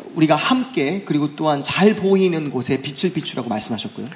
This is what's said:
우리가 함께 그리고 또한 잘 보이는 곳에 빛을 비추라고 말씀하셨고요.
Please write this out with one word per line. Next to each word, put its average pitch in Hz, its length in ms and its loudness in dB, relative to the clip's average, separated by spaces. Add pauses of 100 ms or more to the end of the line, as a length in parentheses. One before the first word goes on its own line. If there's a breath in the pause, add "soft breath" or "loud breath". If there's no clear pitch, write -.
(160)
우리가 165 200 4
함께 196 720 0
그리고 147 300 -2
또한 147 280 0
잘 202 320 4
보이는 180 540 2
곳에 131 320 -2
빛을 156 320 -4
비추라고 - 360 -6
말씀하셨고요. 107 680 -4